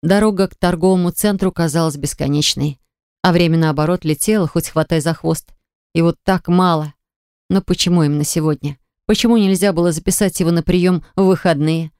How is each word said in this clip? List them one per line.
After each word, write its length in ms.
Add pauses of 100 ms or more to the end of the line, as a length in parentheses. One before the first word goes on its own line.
Дорога 460
к 60
торговому 560
центру 400
казалась 460
бесконечной, 840 (420)
а 100
время, 260
наоборот, 460
летело, 420
хоть 220
хватай 320
за 140
хвост. 380 (420)
И 80
вот 200
так 260
мало. 460 (560)
Но 120
почему 400
именно 220
сегодня? 540 (280)
Почему 300
нельзя 360
было 180
записать 500
его 100
на 120
прием 420 (120)
в 80
выходные? 760